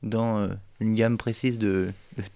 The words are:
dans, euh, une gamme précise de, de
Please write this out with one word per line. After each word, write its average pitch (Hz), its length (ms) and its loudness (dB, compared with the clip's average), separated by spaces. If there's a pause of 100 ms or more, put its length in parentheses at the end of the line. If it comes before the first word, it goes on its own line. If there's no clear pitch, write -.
dans, 110 340 0
euh, 101 100 0 (320)
une 110 160 2
gamme 113 220 4
précise 117 400 -2
de, 95 320 2 (280)
de 101 60 -6 (120)